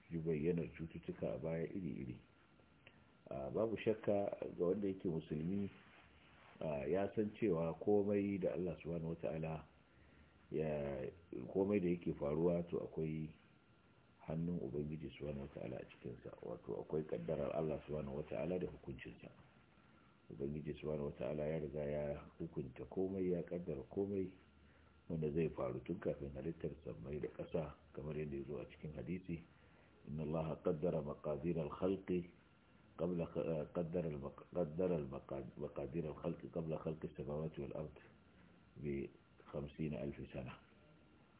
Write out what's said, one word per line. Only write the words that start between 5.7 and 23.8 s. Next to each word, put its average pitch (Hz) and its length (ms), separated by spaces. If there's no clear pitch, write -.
a, 69 260
ya 95 280
san 107 180
cewa 82 460
komai 101 600
da 87 140
Allah 85 280
subhanahu 82 340
wata'ala 80 460
ya, 71 580
komai 98 280
da 90 80
yake 85 240
faruwa, 82 560
to, - 100
akwai 78 480
hannun 82 340
Ubangiji 73 560
subhanahu 69 320
wata'ala 62 320
a - 40
cikinsa, - 460
wato 57 380
akwai 78 240
kaddarar 71 520
Allah 76 320
subhanahu 71 360
wata'ala 87 360
da - 80
hukuncinsa. - 600
Ubangiji 73 500
subhanahu 73 380
wata'ala 76 300
ya 80 120
riga 73 240
ya 73 380
hukunta 80 500
komai, 95 420
ya 85 120
kaddara 87 460